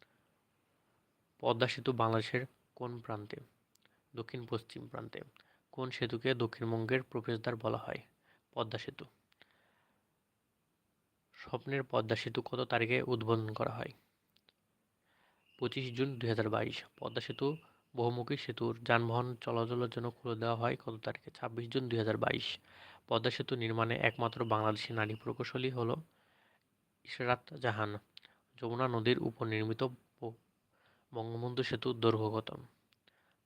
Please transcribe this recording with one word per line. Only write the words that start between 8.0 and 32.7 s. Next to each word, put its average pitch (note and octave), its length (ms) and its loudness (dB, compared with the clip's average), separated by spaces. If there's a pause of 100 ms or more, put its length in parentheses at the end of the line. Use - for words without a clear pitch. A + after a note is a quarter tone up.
পদ্মা A2+ 260 -2
সেতু। - 260 -10 (2250)
স্বপ্নের C3+ 500 -4
পদ্মা A2+ 320 2
সেতু A#2 260 -2
কত B2 180 -4
তারিখে B2 420 2
উদ্বোধন A2+ 520 2
করা A#2+ 180 0
হয়? A#2+ 200 -6 (1700)
পঁচিশ B2 380 -2
জুন C3+ 180 0
দুই A#2 140 0
হাজার A2 200 2
বাইশ। A2+ 340 0 (140)
পদ্মা B2 240 -6
সেতু C#3 360 -2 (380)
বহুমুখী A#2+ 420 0
সেতুর A#2 460 -4
যানবাহন A#2+ 520 4
চলাচলের A#2+ 540 0
জন্য A#2 220 -4
খুলে A#2 240 -6
দেওয়া A2+ 200 0
হয় A#2+ 300 0
কত A2+ 180 -6
তারিখে? - 280 -8
ছাব্বিশ A#2 380 -6
জুন C3 200 -2
দুই A#2+ 100 2
হাজার A2 180 2
বাইশ। - 420 0 (480)
পদ্মা A#2 240 4
সেতু C3+ 240 -2
নির্মাণে A2+ 400 2
একমাত্র A#2 500 2
বাংলাদেশি A2 480 2
নারী A2 220 0
প্রকৌশলী B2+ 540 -4
হল B2 260 0 (1080)
ইশরাত B2 500 -2
জাহান। G#2+ 440 0 (640)
যমুনা A#2+ 260 0
নদীর B2 320 4
উপর - 260 -2
নির্মিত A2 380 0
ব-, B2 480 -6 (840)
বঙ্গবন্ধু A#2+ 500 -2
সেতুর A#2+ 360 -2
দৈর্ঘ্য A2 320 6
কত? A2 240 -4 (920)